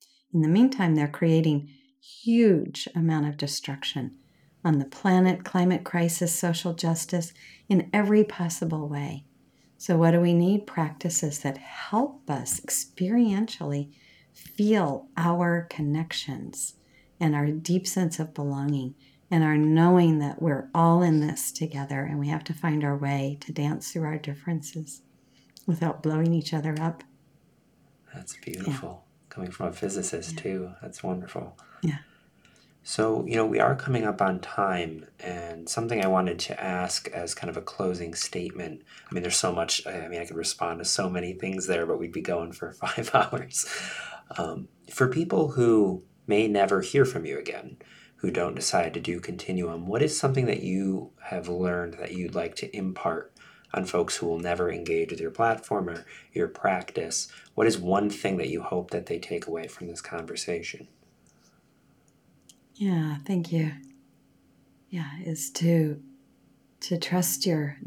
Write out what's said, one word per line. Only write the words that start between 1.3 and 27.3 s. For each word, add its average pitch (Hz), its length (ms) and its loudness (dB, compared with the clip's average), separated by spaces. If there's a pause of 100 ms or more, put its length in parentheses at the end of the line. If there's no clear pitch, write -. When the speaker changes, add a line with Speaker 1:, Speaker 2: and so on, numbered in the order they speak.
Speaker 1:
huge - 960 4
amount 160 320 2
of 147 100 -4
destruction 143 800 -6 (480)
on 151 140 4
the 135 60 0
planet, 185 580 4
climate 180 400 2
crisis, 170 500 0
social 170 400 0
justice, 165 600 -2 (360)
in 180 240 4
every 208 300 6
possible 165 640 -2
way." 143 360 -6 (520)
So 175 200 2
what 165 140 8
do 170 100 6
we 175 120 6
need? 190 320 4
Practices 156 720 -2
that 135 180 -2
help - 720 -4
us 131 320 -4
experientially 190 1300 0 (400)
feel 202 840 0
our 170 520 2
connections - 1040 -4 (440)
and 156 160 2
our 147 120 2
deep 165 380 0
sense 170 320 0
of 156 160 -4
belonging 139 640 -2 (340)
and 165 140 6
our 151 140 4
knowing 165 640 8
that 143 220 -4
we're 143 340 0
all 170 260 6
in 160 180 6
this 151 320 -2
together, 139 500 -4
and 147 180 -4
we 143 80 -2
have 156 180 -2
to 160 80 -4
find 151 300 0
our 143 120 0
way 139 460 -2
to - 100 -12
dance 147 400 -2
through 160 120 -4
our 156 140 -2
differences 151 840 -8 (640)
without 165 380 0
blowing 160 300 2
each 160 200 0
other 151 260 0
up. 165 240 -4 (1120)